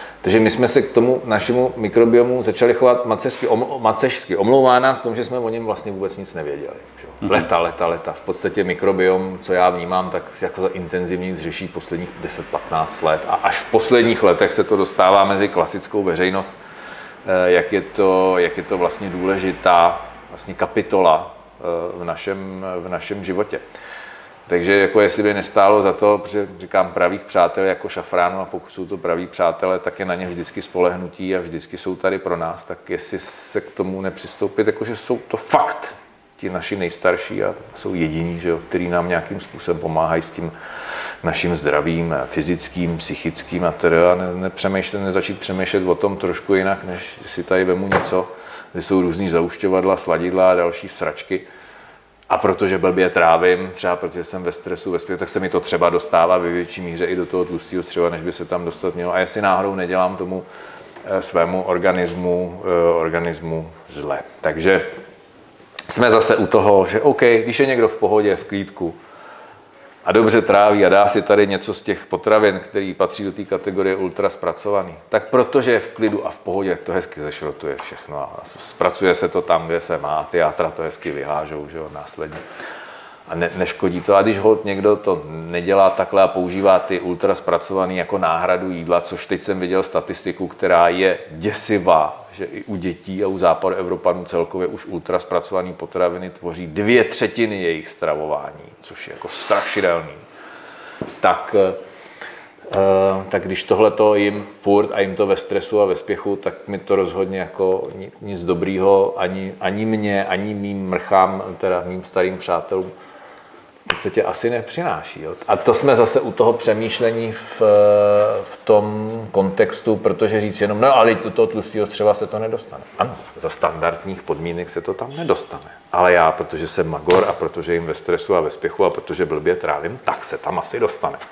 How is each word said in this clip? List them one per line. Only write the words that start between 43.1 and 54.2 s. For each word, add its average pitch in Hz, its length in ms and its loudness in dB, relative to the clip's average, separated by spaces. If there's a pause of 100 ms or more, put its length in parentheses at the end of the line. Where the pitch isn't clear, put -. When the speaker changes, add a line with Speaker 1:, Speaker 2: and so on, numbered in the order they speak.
Speaker 1:
a 85 80 0
teda, 85 400 6
a - 20 4
ne-, 90 200 -4
nepřemýšlet, 95 640 -4
nezačít 95 380 -2
přemýšlet 92 480 -2
o 87 80 4
tom 98 220 -2
trošku 98 380 -2
jinak, 95 300 0
než 90 420 -12
si - 160 -8
tady 92 220 2
vemu 92 240 0
něco, 92 400 -2 (440)
kde 90 100 -8
jsou 95 200 2
různý 90 260 0
zaušťovadla, 92 680 2
sladidla 90 540 2
a 92 40 6
další 87 340 0
sračky. - 520 -6 (920)
A 95 60 2
protože 95 400 0
blbě 92 320 2
trávím, 90 600 4
třeba 90 240 -2
protože 85 280 -8